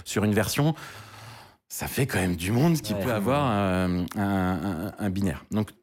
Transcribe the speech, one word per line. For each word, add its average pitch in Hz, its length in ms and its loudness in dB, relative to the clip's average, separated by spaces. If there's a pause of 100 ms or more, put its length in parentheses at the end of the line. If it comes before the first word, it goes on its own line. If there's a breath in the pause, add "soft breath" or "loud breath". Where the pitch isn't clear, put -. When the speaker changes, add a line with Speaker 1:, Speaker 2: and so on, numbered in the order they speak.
Speaker 1:
sur - 180 0
une 107 100 4
version. 143 400 2 (960 loud breath)
Ça - 180 -8
fait 135 180 0
quand 101 140 0
même 92 160 2
du 85 160 -2
monde 151 300 4
qui - 120 -4
Speaker 2:
Ouais. - 100 -2
Speaker 1:
peut - 80 0
avoir, 123 400 2
euh, 92 540 2 (100)
un, 107 60 -2
un, 95 760 0
un 101 140 -4
binaire. 92 400 -2
Donc, 104 220 -2 (120)